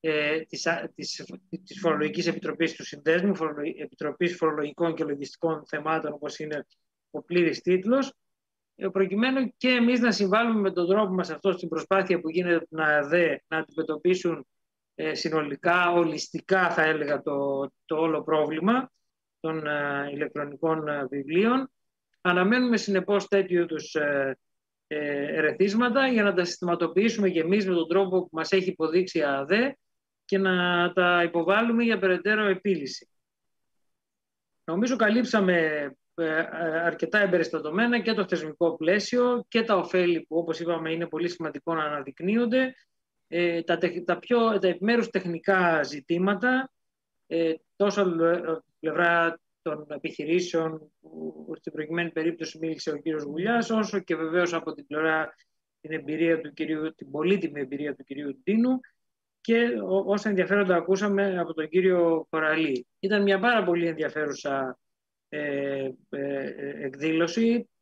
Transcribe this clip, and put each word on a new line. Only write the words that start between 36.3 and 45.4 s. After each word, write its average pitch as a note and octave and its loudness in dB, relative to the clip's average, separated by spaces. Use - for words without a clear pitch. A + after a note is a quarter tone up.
αρκετά E3 0
εμπεριστατωμένα F3+ 0
και A3 0
το G3 0
θεσμικό D#3+ -2
πλαίσιο A#3+ 2
και A3+ 0
τα G#3+ 2
ωφέλη F3 0
που, D#3+ -2
όπως E3+ -2
είπαμε, E3 -4
είναι E3+ -4
πολύ E3 -4
σημαντικό E3 -6
να D#3+ -2
αναδεικνύονται, G#3+ 0
ε, E3+ 0
τα E3+ 0
τεχ-, F3 -2
τα F3 0
πιο, A3+ 2
τα F#3+ 2
επιμέρους G#3 2
τεχνικά F3 2